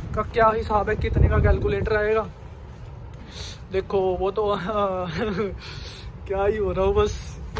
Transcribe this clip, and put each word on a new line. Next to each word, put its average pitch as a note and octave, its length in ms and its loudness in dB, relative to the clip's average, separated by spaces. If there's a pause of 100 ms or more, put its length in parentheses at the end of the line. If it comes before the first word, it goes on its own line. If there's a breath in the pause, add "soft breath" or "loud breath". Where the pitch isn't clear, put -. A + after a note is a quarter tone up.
(140)
का A3 100 0
क्या A3 260 6
हिसाब G#3+ 400 0
है, G#3+ 60 2
कितने - 320 4
का D#3+ 120 4
calculator G3+ 560 2
आएगा। G#3+ 320 2 (1400 loud breath)
देखो F#3+ 280 0 (160)
वो F#3 140 0
तो G3+ 260 0
<laughs> - 20 -6 (1700 loud breath)
क्या G3 180 0
ही G#3+ 120 4
हो G3 160 0
रहा F#3 120 2
हूँ, G3 100 4
बस G#3 440 0 (220)